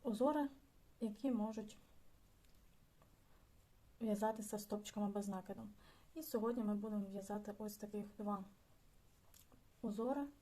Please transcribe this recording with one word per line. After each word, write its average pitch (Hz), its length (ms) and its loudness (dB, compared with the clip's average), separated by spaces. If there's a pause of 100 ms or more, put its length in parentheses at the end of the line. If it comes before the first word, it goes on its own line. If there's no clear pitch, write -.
Узори, 277 460 6 (520)
які 233 300 0
можуть 214 460 0 (2250)
в'язатися 214 560 2
стовпчиками 208 500 -2
без 202 200 0
накиду. 190 340 -4 (540)
І 320 80 -6
сьогодні 233 400 2
ми 208 120 2
будемо 208 300 -2
в'язати 208 520 -4
ось 214 200 -6
таких 208 280 -6 (120)
два 208 260 -2 (1400)
узори. 247 460 0 (140)